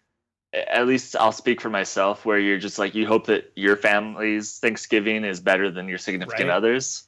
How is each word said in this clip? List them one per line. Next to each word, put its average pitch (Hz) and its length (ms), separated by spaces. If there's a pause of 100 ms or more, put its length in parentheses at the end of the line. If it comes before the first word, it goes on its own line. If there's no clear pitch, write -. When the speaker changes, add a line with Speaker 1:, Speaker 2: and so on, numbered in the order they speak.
(540)
Speaker 1:
a-, - 220
at 123 120
least 127 280
I'll - 160
speak - 300
for 117 80
myself, 98 560
where 107 140
you're 101 200
just, 101 180
like, 98 160
you 110 140
hope 110 200
that - 280
your 98 220
family's 107 840
Thanksgiving 110 640
is 92 160
better 95 320
than 92 160
your 92 120
significant 92 500
Speaker 2:
Right. 87 60
Speaker 1:
other's. 120 520